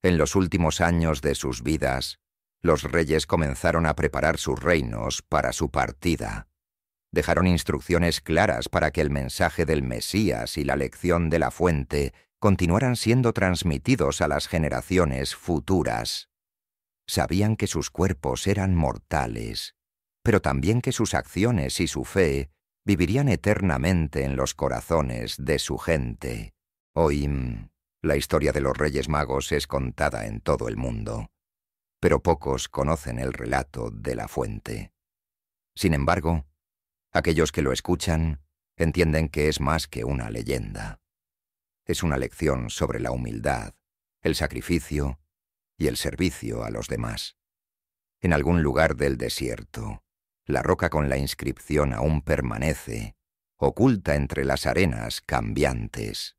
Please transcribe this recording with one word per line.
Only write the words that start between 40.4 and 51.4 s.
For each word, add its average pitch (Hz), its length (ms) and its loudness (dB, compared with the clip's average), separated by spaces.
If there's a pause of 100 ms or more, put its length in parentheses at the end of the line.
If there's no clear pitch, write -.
Es - 160 -2
una 76 160 2
lección 65 540 -2
sobre - 280 -4
la 60 120 -4
humildad, 58 640 -4 (460)
el 80 120 0
sacrificio 73 840 -2 (580)
y 76 100 0
el 60 100 0
servicio 58 640 -4
a 55 80 -8
los 57 160 -8
demás. 57 500 -6 (840)
En 90 140 2
algún 78 300 4
lugar 73 320 4
del 67 220 0
desierto, 57 840 -8 (420)
la 67 180 0
roca 87 260 2
con 76 180 2
la 67 100 2
inscripción 69 760 0